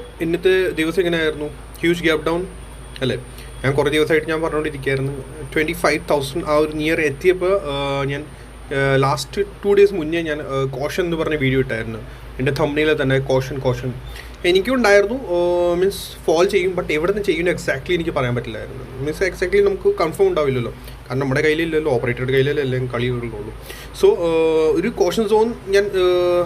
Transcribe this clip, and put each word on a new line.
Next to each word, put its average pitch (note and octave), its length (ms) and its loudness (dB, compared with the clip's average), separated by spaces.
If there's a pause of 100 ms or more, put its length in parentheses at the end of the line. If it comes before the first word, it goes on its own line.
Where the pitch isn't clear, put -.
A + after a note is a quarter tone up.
(240)
ഇന്നത്തെ F3+ 460 2 (100)
ദിവസം E3 220 0
എങ്ങനെയായിരുന്നു? D#3 460 0 (320)
ഹ്യൂജ് E3+ 220 2
ഗ്യാപ്പ് D#3 240 0
ഡൗൺ E3+ 160 0 (600)
അല്ലേ? B2 140 0 (480)
ഞാൻ C3 100 2
കുറേ D3 160 2
ദിവസമായിട്ട് D#3 420 2
ഞാൻ D#3+ 100 -2
പറഞ്ഞുകൊണ്ടിരിക്കുകയായിരുന്നു. C#3+ 720 -2 (400)
ട്വൻറ്റി D#3+ 180 0
ഫൈവ് D#3+ 380 0
തൗസൻഡ് D3 340 -2
ആ D3+ 200 2
ഒരു D#3 80 -2 (100)
നിയർ E3 180 0
എത്തിയപ്പോൾ, F3 540 2 (200)
ആ, C#3 300 -2
ഞാൻ, C#3+ 200 -4 (540)
ആ, C#3 180 4 (100)
ലാസ്റ്റ് D3 400 -2 (180)
ടു G3+ 140 4
ഡേയ്സ് G3+ 160 8
മുന്നേ E3 280 -2 (100)
ഞാൻ, D3+ 100 -2
ആ, C3+ 240 -2 (120)
കോഷൻ D3 260 -2
എന്ന് E3+ 120 -2
പറഞ്ഞ D#3 180 -2 (120)
വീഡിയോ C3 120 2
ഇട്ടായിരുന്നു. A2+ 400 -2 (400)
എൻ്റെ C3+ 140 0
thumbnail-ിൽ D3+ 500 2
തന്നെ C3+ 160 2
കോഷൻ, C3+ 400 0
കോഷൻ. C3 320 -2 (580)
എനിക്കും F#3+ 260 2
ഉണ്ടായിരുന്നു, G3+ 400 6
ആ, G3 220 -4 (440)
മീൻസ് G3 200 0 (240)
fall F3 300 4
ചെയ്യും, F#3 240 2
but F3 140 -2
എവിടെ D#3+ 200 2
നിന്ന് G#3 160 -4
ചെയ്യുന്നു E3+ 240 2
exactly D3 440 -4
എനിക്ക് E3 140 2
പറയാൻ B2 260 0
പറ്റില്ലായിരുന്നു. G#2+ 480 -8 (200)
മീൻസ് D#3+ 240 -2
exactly F#3 380 2
നമുക്ക് G3 220 2 (120)
കൺഫേം E3+ 300 2
ഉണ്ടാവില്ലല്ലോ, C3 420 0 (340)
കാരണം C3 180 -4
നമ്മുടെ C3+ 160 0
കയ്യിലില്ലല്ലോ, D#3 520 2
ഓപ്പറേറ്ററുടെ B2 400 0
കയ്യിലല്ലേ C#3+ 300 2
എല്ലാം B2+ 320 -2
കളി A#2+ 140 0
ഉള്ളൂ. A2 460 -6 (460)
So, G3 80 6 (180)
ആ, E3 60 2 (460)
ഒരു F3 100 0
കോഷൻ G3 400 0
സോൺ A3 260 4 (200)
ഞാൻ, G3+ 100 4
ആ, F#3+ 200 0 (400)